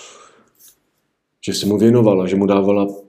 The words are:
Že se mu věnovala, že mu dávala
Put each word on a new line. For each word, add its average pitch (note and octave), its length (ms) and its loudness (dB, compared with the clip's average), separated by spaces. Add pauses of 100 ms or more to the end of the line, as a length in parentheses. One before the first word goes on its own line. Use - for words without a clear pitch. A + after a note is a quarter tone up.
(1500)
Že G2 80 -8
se - 120 -6
mu G2+ 120 0
věnovala, G#2+ 500 2
že F#2+ 80 -2
mu G2 100 0
dávala G2+ 420 0 (220)